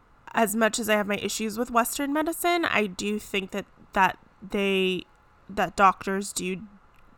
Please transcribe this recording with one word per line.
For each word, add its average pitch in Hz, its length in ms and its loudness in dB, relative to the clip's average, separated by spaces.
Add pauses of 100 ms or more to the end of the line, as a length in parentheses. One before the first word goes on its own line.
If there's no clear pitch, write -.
(320)
as 220 240 2
much 220 220 2
as 220 100 -2
I 214 60 4
have 208 120 2
my 202 100 0
issues 208 420 -4
with 247 120 -2
Western 247 420 0
medicine, 330 520 0
I 214 220 2
do 208 320 -4
think 196 340 -4
that, 196 140 -6 (260)
that 190 260 2 (240)
they, 190 640 0 (440)
that 196 280 -2
doctors 196 560 2
do 185 300 -6 (560)